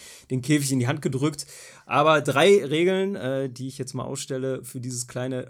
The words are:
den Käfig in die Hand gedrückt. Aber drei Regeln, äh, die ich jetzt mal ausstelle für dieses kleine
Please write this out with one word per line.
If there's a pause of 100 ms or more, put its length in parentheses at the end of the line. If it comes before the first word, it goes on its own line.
(300)
den
Käfig
in
die
Hand
gedrückt. (400)
Aber
drei
Regeln,
äh,
die
ich
jetzt
mal
ausstelle
für
dieses
kleine